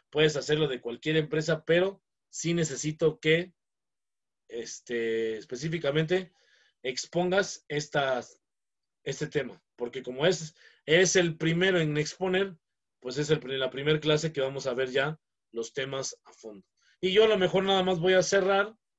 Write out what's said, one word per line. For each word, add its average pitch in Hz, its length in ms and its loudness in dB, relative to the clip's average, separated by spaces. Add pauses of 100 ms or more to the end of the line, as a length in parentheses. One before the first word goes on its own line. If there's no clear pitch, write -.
puedes 151 260 2
hacerlo 147 320 0
de 127 140 -4
cualquier 123 360 -4
empresa, 156 480 -2
pero 185 380 0 (260)
sí 170 240 -4
necesito 151 680 -2
que, 165 340 0 (960)
este, 113 880 -4
específicamente 156 960 -2 (500)
expongas 180 840 -2
estas, 139 720 -4 (600)
este 147 240 -6
tema, 123 360 -6 (140)
porque 120 260 -8
como 131 220 -2
es, 165 300 0 (300)
es 180 300 4
el 170 220 2
primero 175 420 2
en 151 180 0
exponer, 185 580 -2 (440)
pues 127 180 -10
es 147 120 0
el 151 100 2
pri-, 131 180 -8
la 131 140 -2
primer 151 300 0
clase 151 320 0
que 139 80 -2
vamos 135 260 -4
a 123 60 -2
ver 127 180 -2
ya 139 280 0 (320)
los 113 220 -8
temas 135 520 -6
a - 80 -20
fondo. 104 340 -18 (320)
Y 185 140 -2
yo 214 100 8
a 220 40 8
lo 214 100 4
mejor 185 260 2
nada 190 180 4
más 185 180 2
voy 185 140 4
a 185 80 6
cerrar 196 540 2 (240)